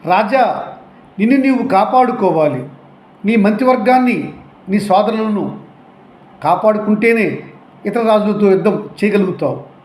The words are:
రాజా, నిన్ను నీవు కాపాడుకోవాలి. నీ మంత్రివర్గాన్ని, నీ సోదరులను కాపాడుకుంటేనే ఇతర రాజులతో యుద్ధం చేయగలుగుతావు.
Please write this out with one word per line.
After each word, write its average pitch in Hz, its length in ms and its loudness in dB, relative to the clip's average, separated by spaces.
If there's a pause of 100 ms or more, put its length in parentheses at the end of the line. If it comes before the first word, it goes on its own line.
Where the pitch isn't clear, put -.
రాజా, 214 380 2 (760)
నిన్ను 247 180 2
నీవు 254 300 0
కాపాడుకోవాలి. 190 920 2 (640)
నీ 226 100 0
మంత్రివర్గాన్ని, 247 960 0 (360)
నీ 202 100 0
సోదరులను 208 680 0 (1000)
కాపాడుకుంటేనే 208 840 0 (580)
ఇతర 214 160 -4
రాజులతో 208 500 2
యుద్ధం 175 380 0 (140)
చేయగలుగుతావు. 185 800 -2